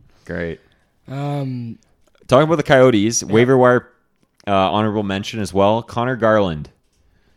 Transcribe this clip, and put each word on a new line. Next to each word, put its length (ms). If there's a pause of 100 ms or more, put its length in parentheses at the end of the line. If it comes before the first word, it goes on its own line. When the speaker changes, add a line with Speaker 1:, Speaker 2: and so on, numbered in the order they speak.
(240)
Speaker 1:
Great. 380 (480)
Speaker 2:
Um, 680 (500)
Speaker 1:
Talking 180
about 100
the 80
Coyotes, 600
Speaker 2:
Yeah. 100
Speaker 1:
waiver 240
wire, 320 (580)
uh, 40 (200)
honorable 320
mention 380
as 120
well, 300
Connor 320
Garland. 540 (680)